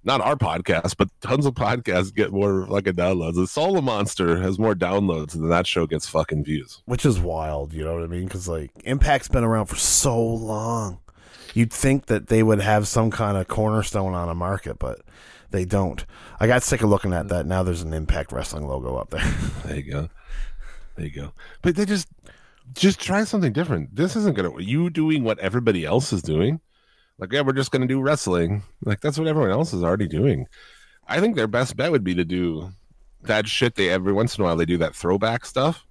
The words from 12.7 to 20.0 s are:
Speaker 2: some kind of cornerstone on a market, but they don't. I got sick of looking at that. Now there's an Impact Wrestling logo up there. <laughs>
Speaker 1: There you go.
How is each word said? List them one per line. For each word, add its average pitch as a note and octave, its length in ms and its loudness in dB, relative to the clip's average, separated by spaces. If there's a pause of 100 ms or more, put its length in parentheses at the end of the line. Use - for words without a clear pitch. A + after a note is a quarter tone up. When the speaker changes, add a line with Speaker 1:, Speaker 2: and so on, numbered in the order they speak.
Speaker 2:
some A2+ 220 2
kind G#2 260 -2
of F#2 120 -2
cornerstone G#2+ 680 0
on F2 160 -4
a E2 60 -4
market, F2+ 420 -4
but A#1+ 220 -6 (500)
they F#2 160 -2
don't. F#2+ 400 0 (340)
I G#2+ 60 2
got B2 160 6
sick A2+ 220 0
of G#2+ 60 4
looking G2 220 4
at F2 180 -2
that. F2 180 -2
Now F#2 160 0
there's F2 180 0
an D#2+ 100 -8
Impact D#2 400 -2
Wrestling C#2+ 360 -6
logo C2 300 -4
up - 120 -8
there. - 140 -2
<laughs> - 420 -2
Speaker 1:
There D2 120 -8
you C#2+ 140 -8
go. D2 180 -6 (880)